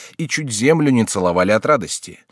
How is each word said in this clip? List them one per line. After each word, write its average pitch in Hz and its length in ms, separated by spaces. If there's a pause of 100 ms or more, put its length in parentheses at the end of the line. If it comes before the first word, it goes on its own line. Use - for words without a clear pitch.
(160)
и 165 100
чуть 151 240
землю 143 400
не 120 140
целовали 90 480
от 110 140
радости. 101 540 (120)